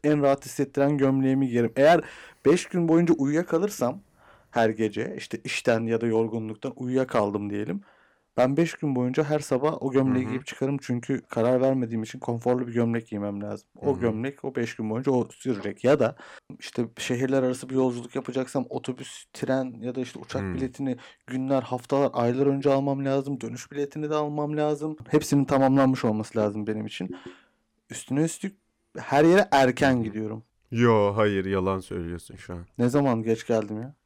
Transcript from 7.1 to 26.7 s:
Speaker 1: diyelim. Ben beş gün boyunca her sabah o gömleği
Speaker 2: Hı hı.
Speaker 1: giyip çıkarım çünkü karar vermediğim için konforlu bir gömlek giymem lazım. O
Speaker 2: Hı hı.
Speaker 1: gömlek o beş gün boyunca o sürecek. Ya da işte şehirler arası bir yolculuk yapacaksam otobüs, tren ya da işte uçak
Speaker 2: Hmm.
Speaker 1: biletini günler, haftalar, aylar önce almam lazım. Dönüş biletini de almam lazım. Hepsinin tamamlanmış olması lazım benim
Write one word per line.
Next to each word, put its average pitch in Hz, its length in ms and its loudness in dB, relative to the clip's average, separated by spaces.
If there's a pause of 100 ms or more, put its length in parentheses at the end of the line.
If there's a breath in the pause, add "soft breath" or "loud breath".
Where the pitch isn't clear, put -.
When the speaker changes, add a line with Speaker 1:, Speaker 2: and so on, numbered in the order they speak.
Speaker 1:
diyelim. 107 320 -6 (560 soft breath)
Ben 131 200 4
beş 165 160 0
gün 143 220 -4
boyunca 127 280 0
her 151 160 -2
sabah 147 440 -2
o 135 80 -2
gömleği 131 320 2
Speaker 2:
Hı 107 40 -6
hı. - 20 -8
Speaker 1:
giyip 127 160 -6
çıkarım 139 360 -4
çünkü 120 400 -4
karar 123 400 0
vermediğim 123 420 0
için 120 160 -12
konforlu 123 480 -2
bir 117 60 -12
gömlek 117 340 0
giymem 101 340 -6
lazım. 104 340 -10
O 143 180 -2
Speaker 2:
Hı - 20 0
hı. - 40 -8
Speaker 1:
gömlek 120 460 -4
o 131 100 -8
beş 117 200 -4
gün 110 140 -6
boyunca 131 220 -2
o 120 200 0
sürecek. 104 520 -6
Ya 139 160 4
da 123 160 2 (440 loud breath)
işte - 260 -6 (120)
şehirler 131 460 0
arası 127 260 -4
bir 131 60 -6
yolculuk 120 400 -2
yapacaksam 131 540 -4
otobüs, - 640 -10
tren 131 480 -4
ya 127 140 -8
da 131 60 -6
işte - 180 -10
uçak - 220 -8
Speaker 2:
Hmm. 92 120 -6
Speaker 1:
biletini 131 440 -6 (300 loud breath)
günler, 131 340 -2
haftalar, 127 520 0
aylar 127 340 2
önce 139 220 2
almam 139 360 0
lazım. 139 360 -2
Dönüş 123 300 -12
biletini 143 380 -6
de 151 60 -2
almam 151 420 -4
lazım. 151 400 -2 (120)
Hepsinin 147 360 4
tamamlanmış 135 600 4
olması 110 340 0
lazım 107 280 0
benim 107 180 -4